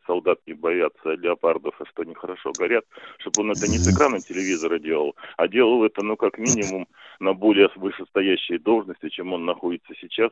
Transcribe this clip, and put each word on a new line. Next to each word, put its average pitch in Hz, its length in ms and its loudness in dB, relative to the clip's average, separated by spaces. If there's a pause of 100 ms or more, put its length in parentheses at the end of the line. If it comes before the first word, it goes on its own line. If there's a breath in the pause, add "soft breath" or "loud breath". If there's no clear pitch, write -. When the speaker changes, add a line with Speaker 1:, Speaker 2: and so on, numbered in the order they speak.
Speaker 1:
солдат 87 400 0
не 85 80 -12
бояться 82 540 -2 (140)
леопардов, 82 580 -2
а 73 100 -14
что - 120 -8
они 80 120 -12
хорошо 87 420 -10
горят, 107 280 0 (340 loud breath)
чтобы - 240 -4
он 107 80 -2
это 95 160 -2
не 90 120 0
с 85 80 2
Speaker 2:
Мгм. 92 100 4
Speaker 1:
экрана 131 240 2
телевизора 85 580 -4
делал, 76 380 -2 (200 loud breath)
а - 120 2
делал 117 360 4
это, 104 180 0
ну, 107 140 -4
как 104 220 0
минимум, 104 480 -2 (320 soft breath)
на 95 160 0
более 98 400 6
вышестоящей 95 840 -2
должности, 98 500 0
чем 92 240 -8
он 85 120 -4
находится 87 560 -4
сейчас, - 320 -2